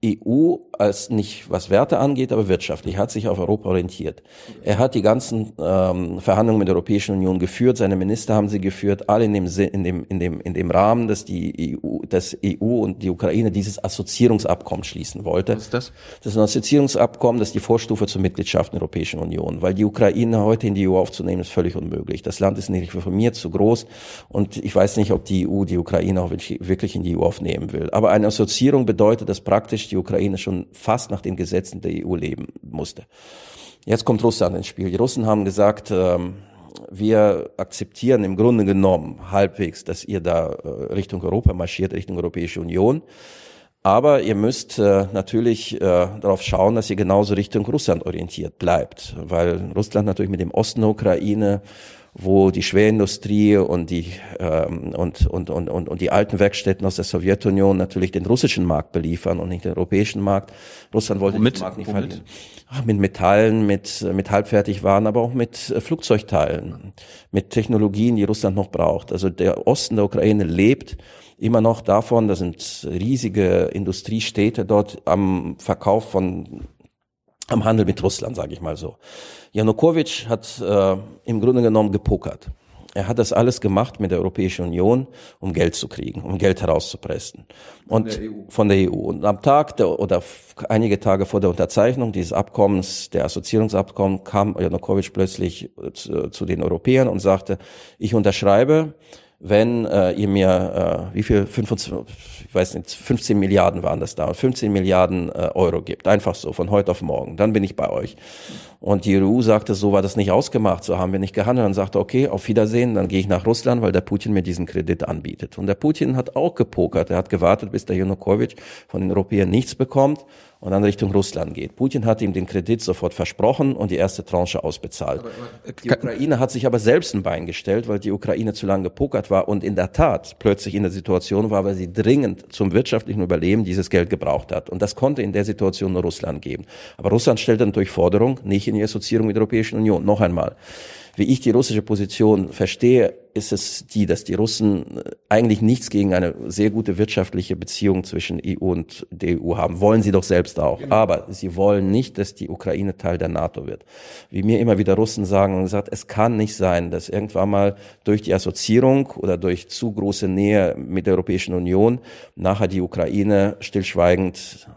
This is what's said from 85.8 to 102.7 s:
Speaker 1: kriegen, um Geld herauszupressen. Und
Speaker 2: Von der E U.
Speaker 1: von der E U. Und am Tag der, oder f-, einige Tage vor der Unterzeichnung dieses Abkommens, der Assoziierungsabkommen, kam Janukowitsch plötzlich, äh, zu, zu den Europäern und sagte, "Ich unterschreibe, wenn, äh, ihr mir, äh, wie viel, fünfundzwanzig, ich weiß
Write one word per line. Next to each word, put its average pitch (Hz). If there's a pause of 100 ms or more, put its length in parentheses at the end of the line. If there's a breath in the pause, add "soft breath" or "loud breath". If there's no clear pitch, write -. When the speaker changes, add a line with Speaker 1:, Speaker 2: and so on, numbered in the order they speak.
Speaker 1:
kriegen, -
um 95
Geld 95
herauszupressen. - (420 loud breath)
Und 110
Speaker 2:
Von -
der -
E 110
U. 107
Speaker 1:
von 107
der 98
E 95
U. -
Und 85
am 104
Tag 147
der, 131
oder 92
f-, - (160)
einige 110
Tage 98
vor 101
der 95
Unterzeichnung 110
dieses 90
Abkommens, 98
der -
Assoziierungsabkommen, 98
kam 101
Janukowitsch 92
plötzlich, 92
äh, -
zu, -
zu -
den 82
Europäern 127
und 95
sagte, 95 (400 loud breath)
"Ich 107
unterschreibe, 117 (500 loud breath)
wenn, 113
äh, 90
ihr 101
mir, 92
äh, -
wie 104
viel, 101
fünfundzwanzig, - (340 loud breath)
ich -
weiß 92